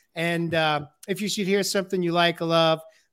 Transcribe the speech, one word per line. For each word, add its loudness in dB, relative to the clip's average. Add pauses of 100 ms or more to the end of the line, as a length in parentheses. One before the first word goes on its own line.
(160)
And, -2
uh, 0 (200)
if -4
you -4
should -2
hear 2
something -2
you 0
like 2
or -2
love, 2 (320)